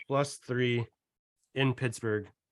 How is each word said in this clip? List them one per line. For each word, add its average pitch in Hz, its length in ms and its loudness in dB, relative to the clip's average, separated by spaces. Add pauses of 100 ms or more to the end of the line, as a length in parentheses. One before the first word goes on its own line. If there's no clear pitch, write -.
plus 139 300 0
three 120 500 0 (680)
in 131 200 2
Pittsburgh. 110 540 -2 (240)